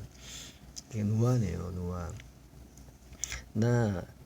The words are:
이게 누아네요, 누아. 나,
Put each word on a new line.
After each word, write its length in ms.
이게 120
누아네요, 680
누아. 420
나, 500